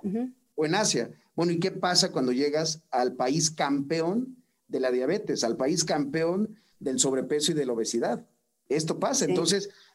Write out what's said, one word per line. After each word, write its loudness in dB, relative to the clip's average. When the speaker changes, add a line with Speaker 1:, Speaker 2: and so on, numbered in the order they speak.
Speaker 1:
impacto. -2
Speaker 2:
ujú. -2
Speaker 1:
O 0
en 2
Asia". 0
Bueno, 2
¿y 0
qué 0
pasa 2
cuando 2
llegas 0
al 2
país 2
campeón 0
de -2
la 2
diabetes, 0
al 0
país 0
campeón 0
del -2
sobrepeso 0
y 0
de 0
la -2
obesidad? -2
Esto -2
pasa. 0
Speaker 2:
Sí. 0
Speaker 1:
Entonces, 0